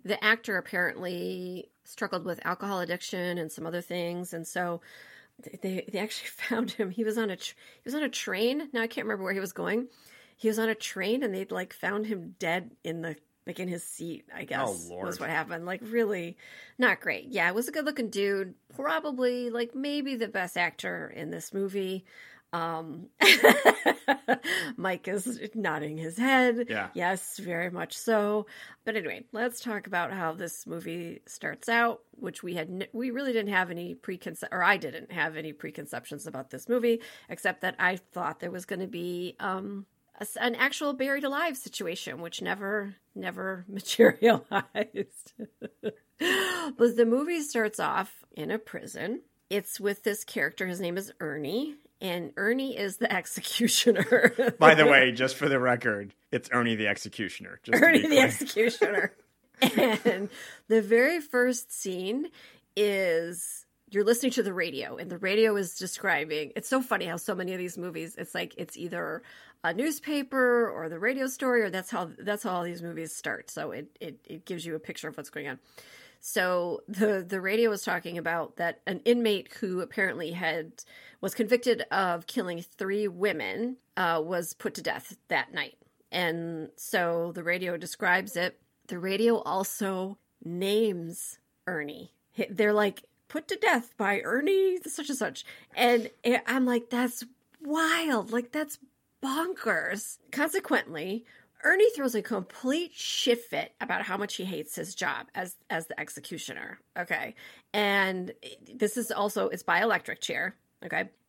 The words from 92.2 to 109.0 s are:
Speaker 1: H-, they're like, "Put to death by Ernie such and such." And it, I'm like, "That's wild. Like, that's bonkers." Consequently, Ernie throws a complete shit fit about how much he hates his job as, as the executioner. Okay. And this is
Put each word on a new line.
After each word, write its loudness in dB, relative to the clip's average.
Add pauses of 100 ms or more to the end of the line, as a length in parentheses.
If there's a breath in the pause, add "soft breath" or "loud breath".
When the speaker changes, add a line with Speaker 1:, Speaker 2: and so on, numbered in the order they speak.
Speaker 1:
H-, -2
they're 4
like, 2 (240)
"Put -8
to -2
death 2
by 2
Ernie 2
such -6
and -2
such." -4 (320 loud breath)
And 4 (140)
it, 4
I'm 2
like, 2
"That's -2 (400)
wild. 2
Like, -2
that's -6 (440)
bonkers." -2 (160)
Consequently, -2 (380 soft breath)
Ernie 6
throws 0
a 0
complete -4
shit 0
fit -6
about -2
how -4
much -4
he -6
hates -8
his -8
job -4
as, -6 (120)
as -4
the -10
executioner. -10 (200)
Okay. -6 (400 loud breath)
And 2 (400)
this -2
is -4